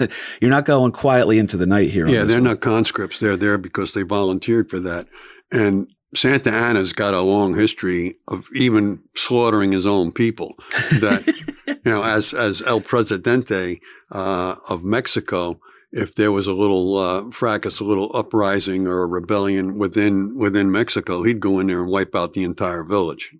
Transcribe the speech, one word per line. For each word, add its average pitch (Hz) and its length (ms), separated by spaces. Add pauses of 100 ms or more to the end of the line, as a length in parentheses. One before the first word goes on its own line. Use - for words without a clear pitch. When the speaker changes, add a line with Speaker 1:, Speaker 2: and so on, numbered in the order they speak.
Speaker 1:
<laughs> 123 60 (340)
you're 120 100
not 143 140
going 131 260
quietly 123 480
into 104 200
the 90 80
night 95 240
here 80 160
on 135 60
Speaker 2:
Yeah, 110 100
Speaker 1:
this 104 100
Speaker 2:
they're 120 80
Speaker 1:
one. 127 100
Speaker 2:
not 107 120
conscripts. 110 580
They're 104 160
there 104 220
because 92 340
they 101 100
volunteered 101 680
for 92 100
that. 87 260 (460)
And 101 340 (280)
Santa 135 360
Anna's 107 440
got 101 180
a 92 80
long 95 340
history 90 640 (120)
of 92 260
even 107 460 (160)
slaughtering 110 560
his 95 120
own 98 280
people. 110 420 (460)
That, 202 260 (300)
Speaker 1:
<laughs> - 100 (180)
Speaker 2:
you 120 80
know, 104 100
as, 107 300
as 104 300
El 117 180
Presidente, 104 1000 (320)
uh, 92 420 (160)
of 87 120
Mexico, 95 800 (320)
if 107 220
there 107 180
was 98 140
a 98 80
little, 98 420
uh, 95 340
fracas, 107 500
a 107 40
little 101 320
uprising 98 720
or 90 160
a 90 40
rebellion 95 720
within, 104 600
within 101 340
Mexico, 95 500
he'd 113 180
go 98 200
in 95 60
there 90 160
and 90 80
wipe 98 240
out 87 180
the 95 120
entire 87 380
village. 82 580